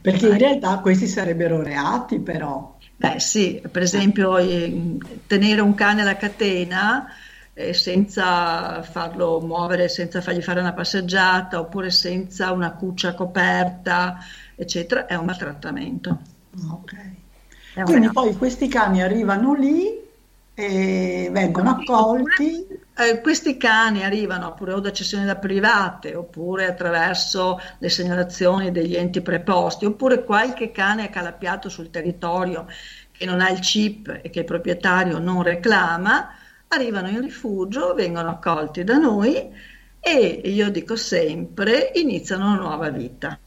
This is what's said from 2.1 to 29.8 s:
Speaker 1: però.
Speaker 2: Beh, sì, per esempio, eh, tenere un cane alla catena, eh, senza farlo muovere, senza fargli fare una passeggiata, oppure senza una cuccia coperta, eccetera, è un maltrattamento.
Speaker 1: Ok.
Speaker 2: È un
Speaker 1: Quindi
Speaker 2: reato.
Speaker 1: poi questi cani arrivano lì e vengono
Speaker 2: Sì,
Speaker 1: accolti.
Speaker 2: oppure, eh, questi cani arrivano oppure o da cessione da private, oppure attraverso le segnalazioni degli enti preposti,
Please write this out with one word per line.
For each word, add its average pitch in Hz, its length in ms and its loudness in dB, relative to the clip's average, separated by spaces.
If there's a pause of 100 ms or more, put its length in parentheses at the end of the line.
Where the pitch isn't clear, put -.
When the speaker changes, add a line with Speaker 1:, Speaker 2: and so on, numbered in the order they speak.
Speaker 1:
però. 151 580 -8 (180)
Speaker 2:
Beh, - 240 -2
sì, - 420 0 (100)
per 180 100 -2
esempio, 196 560 4
eh, 175 600 0 (280)
tenere 208 360 4
un 202 120 6
cane 208 280 2
alla 196 160 0
catena, 202 920 -2 (460)
eh, - 200 -6
senza 175 1080 0
farlo 170 580 -2
muovere, 175 460 0
senza 175 340 -4
fargli 175 200 -4
fare 180 180 -2
una 180 140 -2
passeggiata, 185 840 0
oppure 185 320 -6
senza 185 600 -2
una 175 220 -2
cuccia 180 400 -4
coperta, 180 1040 0 (380)
eccetera, - 500 -4
è 180 100 -4
un 165 100 -4
maltrattamento. 147 960 -6 (520)
Speaker 1:
Ok. 185 220 -14 (800)
Speaker 2:
È 190 80 -8
un 190 40 -2
Speaker 1:
Quindi 294 160 6
Speaker 2:
reato. 220 200 4
Speaker 1:
poi 214 140 2
questi 254 320 -2
cani 202 340 2
arrivano 208 520 2
lì 294 340 4 (680)
e 190 760 0
vengono 185 460 2
Speaker 2:
Sì, - 80 -10
Speaker 1:
accolti. 285 840 2
Speaker 2:
oppure, - 140 -14 (140)
eh, 233 260 2
questi 311 360 0
cani 220 460 4
arrivano 190 440 -2
oppure 185 260 -8
o 196 60 -2
da 196 120 -4
cessione 196 340 -4
da 196 120 -2
private, 196 760 0
oppure 175 500 -4
attraverso 180 960 0 (180)
le 180 120 -4
segnalazioni 180 840 0
degli 175 240 0
enti 180 260 0
preposti, 180 640 0